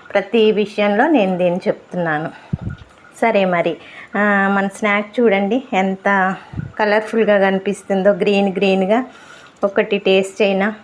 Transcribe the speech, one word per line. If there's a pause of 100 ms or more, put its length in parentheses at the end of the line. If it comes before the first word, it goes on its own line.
(120)
ప్రతి
విషయంలో
నేను
దీన్ని
చెప్తున్నాను. (920)
సరే
మరి, (400)
ఆ,
మన
స్నాక్
చూడండి (100)
ఎంత (420)
కలర్ఫుల్గా
కనిపిస్తుందో,
గ్రీన్
గ్రీన్గా. (600)
ఒకటి
టేస్ట్
అయినా